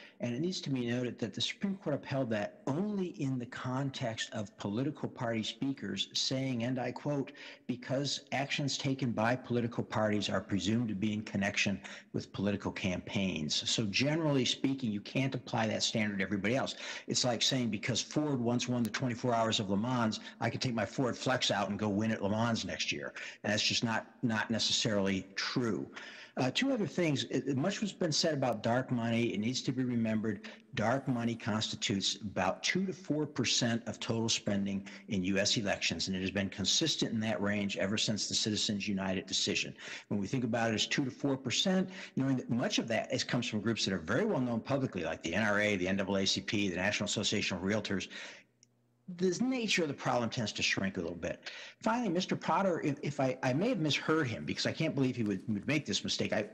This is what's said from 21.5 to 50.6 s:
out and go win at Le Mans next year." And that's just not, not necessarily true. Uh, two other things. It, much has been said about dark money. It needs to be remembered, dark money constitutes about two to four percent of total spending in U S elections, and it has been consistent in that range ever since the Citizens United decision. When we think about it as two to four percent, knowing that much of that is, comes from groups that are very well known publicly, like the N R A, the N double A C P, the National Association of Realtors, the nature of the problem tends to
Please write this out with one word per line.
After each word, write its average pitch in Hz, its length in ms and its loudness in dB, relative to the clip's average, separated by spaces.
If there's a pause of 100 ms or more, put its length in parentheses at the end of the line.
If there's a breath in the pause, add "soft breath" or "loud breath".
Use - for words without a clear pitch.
out 101 180 2
and 101 100 0
go 107 80 2
win 107 240 2
at 110 100 -2
Le 98 80 2
Mans 110 360 2
next 82 260 -2
year." 69 220 -6 (300 loud breath)
And 104 100 2
that's 107 100 2
just - 200 2
not, 113 240 0 (160)
not 113 260 2
necessarily 101 840 2
true. 101 520 0 (480 loud breath)
Uh, 131 160 2
two 269 200 2
other 208 160 2
things. 143 380 2
It, 139 300 0
much 170 240 0
has 190 120 -2
been 170 200 0
said 156 220 2
about 127 300 0
dark 123 280 2
money. 117 420 2
It 95 60 -2
needs 120 220 0
to 139 100 -2
be 131 120 0
remembered, 110 640 0 (260 loud breath)
dark 117 340 2
money 117 280 0
constitutes 107 800 0
about 92 480 -2
two 190 240 2
to 180 60 -2
four 151 340 -2
percent 117 600 2
of 107 120 -6
total 113 300 0
spending 101 580 0 (220 loud breath)
in 95 140 0
U 95 140 2
S 98 200 4
elections, 90 500 0
and 95 100 0
it 92 40 -2
has 92 100 0
been 98 180 0
consistent - 640 0
in 117 80 0
that 110 200 0
range 101 380 0
ever 95 200 0
since 107 300 0
the - 80 -2
Citizens 101 520 0
United 95 400 -2
decision. - 480 0 (320 loud breath)
When 104 120 0
we 98 60 -2
think 120 180 -2
about 117 280 2
it 107 40 2
as 101 120 0
two 147 180 0
to 127 60 -4
four 139 260 -2
percent, 185 520 0 (260 loud breath)
knowing 135 220 2
that - 120 -4
much 135 300 2
of 131 80 0
that - 260 0
is, 127 100 2
comes - 240 0
from 107 140 -2
groups 110 240 2
that 98 80 2
are 90 60 2
very 107 260 0
well 180 160 2
known 117 180 0
publicly, 131 440 -2
like 80 180 -4
the 82 140 -2
N 107 80 4
R 104 160 4
A, 104 160 4
the 90 120 2
N 98 100 2
double 98 200 2
A 98 80 2
C 98 160 2
P, 101 280 0
the 85 60 -2
National 104 300 0
Association 101 520 0
of 85 60 -4
Realtors, 98 460 0 (1080 loud breath)
the 180 140 2 (120)
nature 233 420 0
of 156 40 0
the 139 60 -2
problem 120 360 0
tends 110 220 -2
to - 100 -4